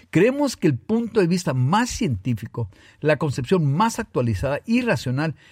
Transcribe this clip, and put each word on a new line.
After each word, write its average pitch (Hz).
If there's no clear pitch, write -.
Creemos 254
que -
el 135
punto 226
de 185
vista 170
más 175
científico, 120
la 151
concepción 151
más 220
actualizada 135
y 233
racional, 151